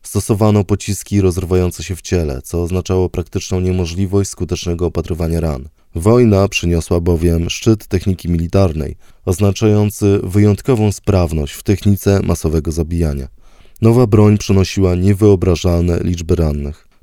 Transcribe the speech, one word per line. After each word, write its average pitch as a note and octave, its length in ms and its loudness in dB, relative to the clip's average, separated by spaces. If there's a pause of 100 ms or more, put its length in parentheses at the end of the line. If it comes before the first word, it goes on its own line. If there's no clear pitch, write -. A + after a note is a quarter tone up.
Stosowano G#2 600 0
pociski G2+ 560 -4
rozrywające F2+ 600 0
się F2 140 -8
w - 60 -16
ciele, D2+ 400 -4
co E2+ 200 -6
oznaczało F2+ 460 -2
praktyczną F#2 520 -6
niemożliwość F#2 680 -2
skutecznego E2+ 560 -6
opatrywania E2 540 -4
ran. D2 280 -6 (260)
Wojna G2+ 540 4
przyniosła E2+ 520 -2
bowiem E2+ 500 0
szczyt - 360 0
techniki F#2 420 -4
militarnej, E2 680 -2 (280)
oznaczający G2+ 960 2
wyjątkową G#2 720 2
sprawność E2 600 -2
w - 100 -16
technice G2 600 0
masowego D#2+ 500 -2
zabijania. D#2 560 -4 (540)
Nowa A#2 240 6
broń G#2+ 320 6
przynosiła F#2+ 560 0
niewyobrażalne F2+ 1120 2
liczby F2 320 -2
rannych. D2 520 -4 (140)